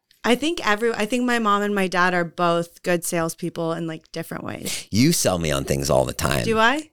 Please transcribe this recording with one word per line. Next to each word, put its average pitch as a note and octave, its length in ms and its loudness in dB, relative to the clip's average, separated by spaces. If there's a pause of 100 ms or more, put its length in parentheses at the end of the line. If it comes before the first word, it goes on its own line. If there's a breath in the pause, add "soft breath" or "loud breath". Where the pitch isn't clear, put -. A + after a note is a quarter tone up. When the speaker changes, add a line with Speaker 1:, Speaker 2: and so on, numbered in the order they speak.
(240)
Speaker 1:
I A#3 120 4
think D#4 320 -2
every, A3 260 0
I G#3+ 140 -2
think B3 160 0
my A#3+ 160 2
mom G3+ 240 2
and G#3 100 0
my F#3+ 140 0
dad F3+ 260 2
are F3 120 2
both E3+ 580 -2
good F3 200 0
salespeople E3 720 -4
in, E3 140 -6
like, D#3+ 240 -12
different - 320 -10
ways. - 480 -8
Speaker 2:
You B2+ 200 4
sell F#2 280 2
me E2 100 0
on C#2 140 0
things C#2+ 260 -2
all C2 160 4
the B1+ 80 -6
time. C2+ 300 0
Speaker 1:
Do - 160 0
I? C4+ 340 0